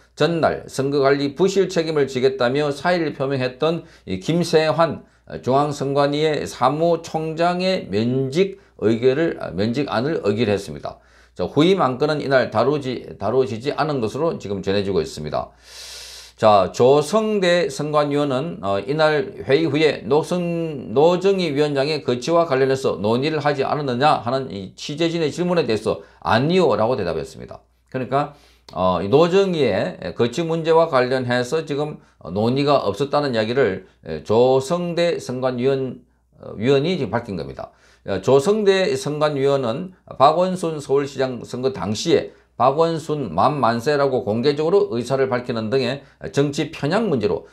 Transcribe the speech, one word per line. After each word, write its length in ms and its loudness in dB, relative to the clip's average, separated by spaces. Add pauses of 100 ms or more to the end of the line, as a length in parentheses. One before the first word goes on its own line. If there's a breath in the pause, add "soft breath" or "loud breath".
(160 loud breath)
전날 520 0
선거관리 640 0
부실 340 2
책임을 400 0
지겠다며 640 0
사의를 440 -2
표명했던 720 -2 (200 loud breath)
이 140 -6
김세환, 840 0 (220 soft breath)
어, 160 -14
중앙선관위의 1040 0
사무총장의 1400 0
면직 720 0 (160 loud breath)
의결을, 640 2
아, 80 -6
면직안을 760 -2
의결했습니다. 760 -2 (340 soft breath)
자, 120 -4
후임 360 2
안건은 380 0
이날 320 2
다루지, 640 -2
다루어지지 540 0
않은 300 -2
것으로 360 -2
지금 240 -6
전해지고 380 0
있습니다. 500 -6 (840 loud breath)
자, 380 6
조성대 960 2
선관위원은, 920 -2
어, 180 -2
이날 560 0 (120)
회의 180 4
후에 400 2
노성-, 880 -2
노정희 640 4
위원장의 480 0
거취와 420 2
관련해서 520 0
논의를 420 0
하지 240 0
않았느냐 480 0
하는 400 -2
이 240 -10
취재진의 560 -2
질문에 340 0
대해서 360 -2 (180 loud breath)
"아니요"라고 800 2
대답했습니다. 640 -8 (300)
그러니까, 420 -4 (400 soft breath)
어, 280 2
이 60 -4
노정희의 1080 2
거취 280 0
문제와 460 2
관련해서 760 0
지금 340 -6 (300 soft breath)
논의가 460 2
없었다는 600 0
이야기를, 500 0 (220 soft breath)
에, 160 -8
조성대 960 2
선관위원, 800 -2 (400)
어, 140 -14
위원이 420 2
지금 120 -4
밝힌 280 -4
겁니다. 340 -10 (360 soft breath)
어, 120 -2
조성대 760 2
선관위원은 1000 -2 (240 soft breath)
박원순 640 2
서울시장 640 -2
선거 280 -4
당시에 600 0 (260 loud breath)
박원순 800 0
만만세라고 880 2
공개적으로 640 0
의사를 400 0
밝히는 400 -4
등의 320 -2 (300 loud breath)
정치 400 -2
편향 380 -2
문제로 440 -2